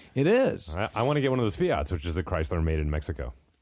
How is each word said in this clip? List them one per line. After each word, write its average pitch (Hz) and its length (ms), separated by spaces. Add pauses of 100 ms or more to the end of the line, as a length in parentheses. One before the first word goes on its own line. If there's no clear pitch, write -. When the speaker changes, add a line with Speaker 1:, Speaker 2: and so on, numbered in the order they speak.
(160)
Speaker 1:
It 139 120
is. 196 480
Speaker 2:
I, 101 200
I 110 80
wanna 147 180
get 135 80
one 127 100
of 120 60
those 104 100
Fiats, 131 360
which 82 140
is 82 100
the 90 80
Chrysler 82 400
made 80 160
in 76 100
Mexico. 73 440 (280)